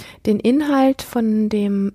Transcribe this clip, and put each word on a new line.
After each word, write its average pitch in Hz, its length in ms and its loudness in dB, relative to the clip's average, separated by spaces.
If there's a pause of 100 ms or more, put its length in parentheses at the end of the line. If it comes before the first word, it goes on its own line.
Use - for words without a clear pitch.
(260)
den 214 120 2
Inhalt 269 640 2
von 214 460 -2
dem 202 460 -2